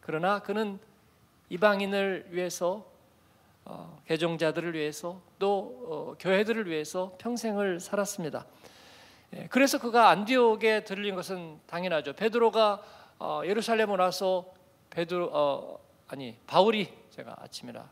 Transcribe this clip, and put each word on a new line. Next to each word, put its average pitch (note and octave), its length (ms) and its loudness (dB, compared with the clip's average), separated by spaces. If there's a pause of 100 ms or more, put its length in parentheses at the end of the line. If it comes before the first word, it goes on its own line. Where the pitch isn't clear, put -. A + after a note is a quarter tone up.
그러나 F3 380 0
그는 G3+ 400 -4 (680)
이방인을 G3 800 2
위해서, F3+ 560 -4 (800)
어, - 420 -16
개종자들을 D#3+ 680 -2
위해서 D#3+ 480 -6 (160)
또, G3+ 500 -2
어, D3+ 320 -8
교회들을 G#3 480 0
위해서 F3 520 -4
평생을 G3+ 600 -2
살았습니다. F#3 680 -4 (880)
예, - 160 -12
그래서 C4+ 260 4
그가 A#3 320 6
안디옥에 A3 760 4
들린 G3+ 280 -4
것은 F3 540 -8
당연하죠. E3 460 -2
베드로가, G#3+ 680 2 (380)
어, D3+ 260 -4
예루살렘으로 G#3 580 2
와서 F#3 480 0 (380)
베드로, F3 420 -2
어, D3 480 0 (280)
아니, C3 280 -12 (120)
바울이, G3+ 440 4 (200)
제가 A#2 280 -14
아침이라 A#2+ 520 -16